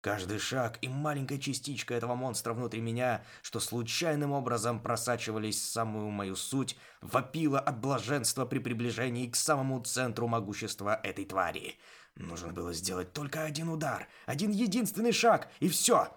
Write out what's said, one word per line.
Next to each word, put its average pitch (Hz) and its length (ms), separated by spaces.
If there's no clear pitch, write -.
Каждый 101 380
шаг 120 420
и 123 60
маленькая 139 500
частичка 135 560
этого 120 220
монстра 120 380
внутри 113 260
меня, 117 440
что - 200
случайным 143 720
образом 120 480
просачивались 110 800
в - 100
самую 107 400
мою 101 240
суть, 135 420
вопила 135 600
от 131 180
блаженства 127 680
при 131 140
приближении 120 720
к 120 60
самому 135 480
центру 120 420
могущества 104 760
этой 98 200
твари. 95 540
Нужно 85 360
было 87 200
сделать 90 400
только 151 320
один 156 240
удар, 151 400
один 160 240
единственный 214 600
шаг, 220 360
и 170 80
все. - 480